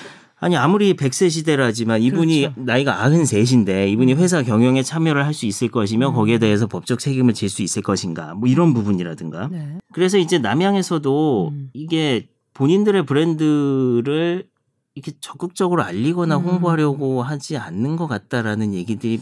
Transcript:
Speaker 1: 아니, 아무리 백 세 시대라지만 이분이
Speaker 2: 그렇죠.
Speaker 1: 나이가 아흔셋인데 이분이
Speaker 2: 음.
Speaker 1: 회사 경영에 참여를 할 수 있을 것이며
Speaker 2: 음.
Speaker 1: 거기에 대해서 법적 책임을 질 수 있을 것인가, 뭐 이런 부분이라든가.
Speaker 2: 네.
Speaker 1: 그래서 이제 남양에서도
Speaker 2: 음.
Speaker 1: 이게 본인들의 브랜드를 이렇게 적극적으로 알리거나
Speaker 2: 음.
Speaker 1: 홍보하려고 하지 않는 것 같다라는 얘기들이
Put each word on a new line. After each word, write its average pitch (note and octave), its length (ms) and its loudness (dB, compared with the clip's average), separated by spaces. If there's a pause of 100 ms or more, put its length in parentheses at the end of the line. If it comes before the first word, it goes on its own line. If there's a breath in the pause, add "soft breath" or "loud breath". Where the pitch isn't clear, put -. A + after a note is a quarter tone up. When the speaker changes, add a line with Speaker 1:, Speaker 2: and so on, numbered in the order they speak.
(380 loud breath)
Speaker 1:
아니, F3 180 0
아무리 F3+ 400 2
백 C3+ 180 -2
세 F#3 140 2
시대라지만 B2+ 720 0
이분이 D#3+ 400 2
Speaker 2:
그렇죠. C#3 200 -4
Speaker 1:
나이가 B2 420 0
아흔셋인데 A#2 840 4
이분이 B2 240 4
Speaker 2:
음. C3+ 40 0
Speaker 1:
회사 F3 240 2
경영에 B2 400 2
참여를 D3+ 440 0
할 D3+ 80 -2
수 D3+ 120 -8
있을 A2 220 -2
것이며 A2+ 420 0
Speaker 2:
음. B2+ 60 -2
Speaker 1:
거기에 A2+ 240 2
대해서 A2 280 2
법적 F#2+ 320 -6
책임을 B2+ 340 2
질 G2+ 160 -4
수 - 120 -6
있을 G2 200 -4
것인가, E2 520 -4
뭐 G#2+ 140 -4
이런 D3 260 4
부분이라든가. F2 800 -4
Speaker 2:
네. D#3 260 -10 (160)
Speaker 1:
그래서 F#3 240 2
이제 F3 220 2
남양에서도 D#3 1120 0
Speaker 2:
음. C#3 200 -10
Speaker 1:
이게 D3+ 560 -2 (240)
본인들의 F#3+ 520 2
브랜드를 D3 1400 0 (500)
이렇게 C#3+ 220 -12
적극적으로 F3 640 -2
알리거나 D3+ 540 0
Speaker 2:
음. - 60 -2
Speaker 1:
홍보하려고 D3+ 800 0
하지 C#3+ 360 -6
않는 A#2 400 -4
것 E3 100 -4
같다라는 A2 680 -4
얘기들이 G#2+ 480 -4